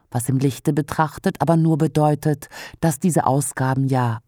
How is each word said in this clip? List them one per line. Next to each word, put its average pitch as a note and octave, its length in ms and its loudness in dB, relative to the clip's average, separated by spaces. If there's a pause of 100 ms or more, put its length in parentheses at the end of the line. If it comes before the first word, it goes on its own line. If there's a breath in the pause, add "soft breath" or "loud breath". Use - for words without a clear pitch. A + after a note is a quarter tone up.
(100)
was - 180 -4
im C3 100 2
Lichte C#3 340 -2
betrachtet D#3 680 -2
aber D#3+ 160 2
nur D#3+ 200 2
bedeutet, D3+ 720 0 (300 loud breath)
dass D#3+ 220 -2
diese E3+ 260 2
Ausgaben C3+ 600 0
ja B2 400 0